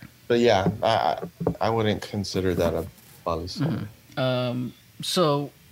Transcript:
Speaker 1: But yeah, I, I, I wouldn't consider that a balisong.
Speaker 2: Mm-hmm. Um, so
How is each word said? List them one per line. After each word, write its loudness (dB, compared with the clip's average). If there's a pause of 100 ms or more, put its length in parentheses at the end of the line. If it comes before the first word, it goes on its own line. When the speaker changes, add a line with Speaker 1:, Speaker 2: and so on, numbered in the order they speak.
(280)
Speaker 1:
But 4
yeah, 6 (140)
I, 2
I, 2 (460)
I 2
wouldn't 0
consider -2
that 2
a -4 (400)
balisong. -4 (300)
Speaker 2:
Mm-hmm. -2
Um, -2 (300)
so 0 (220)